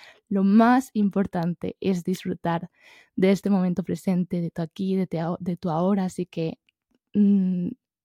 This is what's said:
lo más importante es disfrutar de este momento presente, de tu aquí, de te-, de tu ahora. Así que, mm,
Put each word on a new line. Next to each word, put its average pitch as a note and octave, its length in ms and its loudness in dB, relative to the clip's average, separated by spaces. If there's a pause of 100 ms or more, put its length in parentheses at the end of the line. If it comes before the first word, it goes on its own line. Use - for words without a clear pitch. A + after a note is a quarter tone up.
(300)
lo G3 140 0
más A3+ 500 6
importante F#3 880 -2
es F3+ 220 -2
disfrutar F3 680 -4 (460)
de F#3 160 4
este G3 180 0
momento F3+ 340 0
presente, F3+ 580 -2
de E3 100 -6
tu - 100 -8
aquí, F#3+ 340 -4
de F#3 120 0
te-, E3 140 -4 (180)
de F3 180 -6
tu F3+ 120 -6
ahora. F#3 360 0
Así F3+ 200 -6
que, - 340 -6 (540)
mm, F#3+ 540 2 (380)